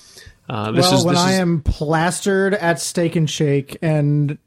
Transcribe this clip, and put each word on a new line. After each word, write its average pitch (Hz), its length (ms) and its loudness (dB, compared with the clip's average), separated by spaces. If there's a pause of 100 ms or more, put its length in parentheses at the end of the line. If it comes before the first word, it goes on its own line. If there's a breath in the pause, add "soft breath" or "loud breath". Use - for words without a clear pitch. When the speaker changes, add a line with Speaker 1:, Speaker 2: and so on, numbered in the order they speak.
(500 loud breath)
Speaker 1:
uh, 107 220 -4
this 175 180 2
Speaker 2:
Well, 185 100 4
Speaker 1:
is, 170 60 0
Speaker 2:
when 175 100 2
Speaker 1:
this 175 80 4
Speaker 2:
I 185 100 2
Speaker 1:
is 190 60 2
Speaker 2:
am 170 220 0
plastered 180 920 0
at 170 280 0
Steak 170 360 -2
and 156 120 2
Shake 143 520 -2
and 147 640 0